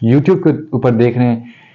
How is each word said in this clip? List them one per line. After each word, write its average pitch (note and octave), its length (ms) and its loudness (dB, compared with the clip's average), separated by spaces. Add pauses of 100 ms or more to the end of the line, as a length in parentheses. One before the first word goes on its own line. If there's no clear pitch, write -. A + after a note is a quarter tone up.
YouTube C#3 340 2
के E3 140 0 (240)
ऊपर B2+ 160 0
देख A#2+ 260 0
रहे B2 80 0
हैं A#2 260 -4 (220)